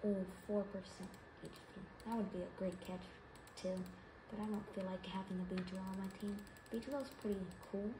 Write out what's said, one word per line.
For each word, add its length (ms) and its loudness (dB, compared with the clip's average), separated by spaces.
Oh, 180 6
four 240 6
percent 400 -4
H 60 -6
P. 80 -6
That 100 2
would 160 4
be 80 0
a 200 0
great 260 2
catch, 180 -2
too. 160 4
But 100 0
I 60 2
don't 260 2
feel 160 2
like 160 0
having 320 0
a 160 2
Beedrill 320 2
on 160 0
my 80 0
team. 160 0
Beedrill's 380 0
pretty 240 4
cool. 300 2